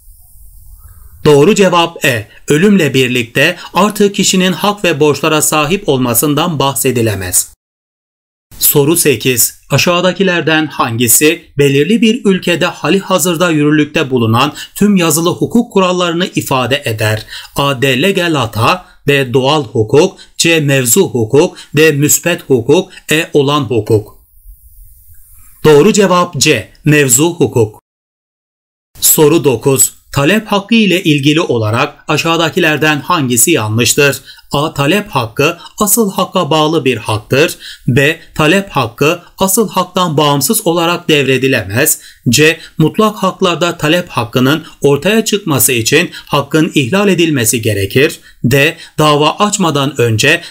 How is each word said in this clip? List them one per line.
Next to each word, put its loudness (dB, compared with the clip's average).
Doğru 4
cevap 0
E. -2
Ölümle 2
birlikte 0
artık 0
kişinin 0
hak -4
ve 0
borçlara 0
sahip -2
olmasından 0
bahsedilemez. -2
Soru 0
sekiz. -2
Aşağıdakilerden 0
hangisi -2
belirli 2
bir 0
ülkede 0
hali -2
hazırda -2
yürürlükte 0
bulunan 0
tüm 2
yazılı 0
hukuk -2
kurallarını 0
ifade -2
eder? -4
A. -2
De 0
legalata, -2
B. 0
Doğal 0
hukuk, 0
C. 0
Mevzu 0
hukuk, 0
D. 4
Müspet -2
hukuk, 0
E. -2
Olan 0
hukuk. -2
Doğru 6
cevap 2
C. 0
Mevzu 2
hukuk. 0
Soru 2
dokuz. 0
Talep 0
hakkı -2
ile 2
ilgili 0
olarak -2
aşağıdakilerden 0
hangisi -2
yanlıştır? 0
A. -2
Talep -2
hakkı -2
asıl 0
hakka -2
bağlı 0
bir 0
haktır. -2
B. 0
Talep 0
hakkı -2
asıl 0
haktan -2
bağımsız 0
olarak -2
devredilemez. 0
C. 2
Mutlak 0
haklarda -2
talep -2
hakkının -2
ortaya 2
çıkması -2
için 0
hakkın 0
ihlal 0
edilmesi 0
gerekir. -2
D. 2
Dava 2
açmadan -2
önce 2